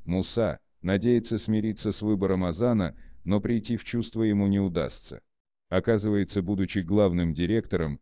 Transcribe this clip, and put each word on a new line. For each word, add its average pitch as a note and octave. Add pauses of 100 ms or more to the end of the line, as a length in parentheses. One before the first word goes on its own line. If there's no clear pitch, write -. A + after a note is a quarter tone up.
Муса F#2 (240)
надеется A2
смириться G#2+
с -
выбором F#2+
Озана, F#2+ (280)
но G2
прийти A2+
в -
чувство A2+
ему G2+
не G2
удастся. F2 (460)
Оказывается, G2+
будучи G2
главным F2
директором, E2+